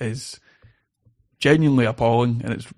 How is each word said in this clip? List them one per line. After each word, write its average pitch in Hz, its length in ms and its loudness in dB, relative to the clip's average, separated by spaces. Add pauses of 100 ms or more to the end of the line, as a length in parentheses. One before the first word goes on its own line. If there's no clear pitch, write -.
is 120 400 -10 (1000)
genuinely 143 440 4
appalling, 117 580 0
and 117 120 -6
it's 117 120 -10 (100)